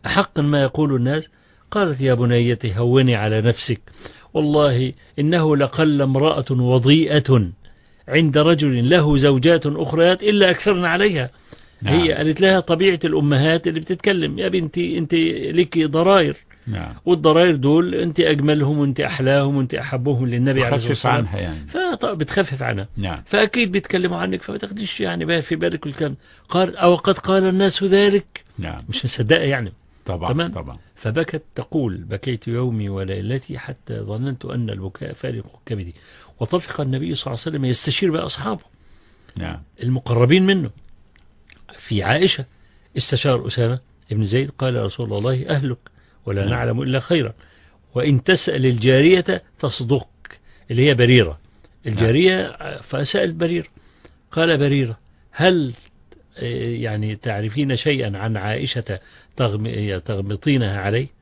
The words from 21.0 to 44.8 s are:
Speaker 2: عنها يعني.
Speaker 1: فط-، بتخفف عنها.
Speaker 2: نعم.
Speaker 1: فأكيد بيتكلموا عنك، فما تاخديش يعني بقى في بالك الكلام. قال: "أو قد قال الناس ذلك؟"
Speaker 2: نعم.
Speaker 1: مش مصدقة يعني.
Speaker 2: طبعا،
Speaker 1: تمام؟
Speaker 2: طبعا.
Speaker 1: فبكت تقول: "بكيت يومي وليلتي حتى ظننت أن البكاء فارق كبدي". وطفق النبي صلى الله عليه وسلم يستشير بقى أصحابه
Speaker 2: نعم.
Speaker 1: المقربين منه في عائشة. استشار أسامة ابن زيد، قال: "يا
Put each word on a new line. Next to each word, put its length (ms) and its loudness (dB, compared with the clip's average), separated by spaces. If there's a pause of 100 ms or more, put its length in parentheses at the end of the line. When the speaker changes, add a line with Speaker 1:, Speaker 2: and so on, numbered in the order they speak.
Speaker 2:
عنها 240 -2
يعني. 280 -8
Speaker 1:
فط-، 380 -4
بتخفف 580 -4
عنها. 240 -6 (100)
Speaker 2:
نعم. 280 -6
Speaker 1:
فأكيد 460 0
بيتكلموا 460 -2
عنك، 240 -4
فما 160 -10
تاخديش 440 -10
يعني 240 -4
بقى 160 -2
في 140 -4
بالك 320 -4
الكلام. 300 -6 (320)
قال: 280 0
"أو 180 4
قد 240 0
قال 240 0
الناس 400 2
ذلك؟" 600 2 (140)
Speaker 2:
نعم. 320 -10
Speaker 1:
مش 160 -6
مصدقة 380 0
يعني. 300 -2 (320)
Speaker 2:
طبعا، 280 -4
Speaker 1:
تمام؟ 180 -2
Speaker 2:
طبعا. 260 -12 (180)
Speaker 1:
فبكت 480 -4 (120)
تقول: 420 -4
"بكيت 500 -8
يومي 420 -4
وليلتي 680 -6
حتى 420 -12
ظننت 460 -8
أن 240 -6
البكاء 440 -10
فارق 520 -12
كبدي". 300 -10 (440)
وطفق 420 -4
النبي 340 -4
صلى 60 -8 (120)
الله 120 -10
عليه 100 -6
وسلم 100 -2
يستشير 460 0
بقى 140 -4
أصحابه 360 -6 (760)
Speaker 2:
نعم. 240 -10 (220)
Speaker 1:
المقربين 600 2
منه 240 0 (1080)
في 260 -6
عائشة. 420 2 (520)
استشار 500 0
أسامة 320 -2 (320)
ابن 140 0
زيد، 320 -2
قال: 180 -2
"يا 80 -2